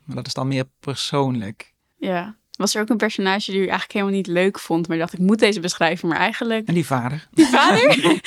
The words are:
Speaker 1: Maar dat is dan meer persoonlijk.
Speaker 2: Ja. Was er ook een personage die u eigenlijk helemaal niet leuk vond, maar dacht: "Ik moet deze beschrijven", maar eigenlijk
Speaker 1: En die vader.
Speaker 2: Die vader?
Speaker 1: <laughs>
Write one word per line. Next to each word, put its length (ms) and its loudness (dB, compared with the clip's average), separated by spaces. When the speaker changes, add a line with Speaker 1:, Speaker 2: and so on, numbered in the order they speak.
Speaker 1:
Maar 100 -12
dat 120 -8
is 60 -8
dan 140 -4
meer 180 -2
persoonlijk. 920 -4
Speaker 2:
Ja. 420 -6
Was 240 -2
er 60 0
ook 80 -4
een 80 2
personage 540 -2
die 80 0
u 40 2
eigenlijk 300 -4
helemaal 220 -2
niet 120 -2
leuk 320 0
vond, 280 -2
maar 100 -2
dacht: 160 -4
"Ik 60 -10
moet 200 2
deze 200 4
beschrijven", 480 -2
maar 100 0
eigenlijk 500 -2
Speaker 1:
En 60 -2
die 120 2
vader. 480 -4
Speaker 2:
Die 120 8
vader? 720 4
Speaker 1:
<laughs> 80 -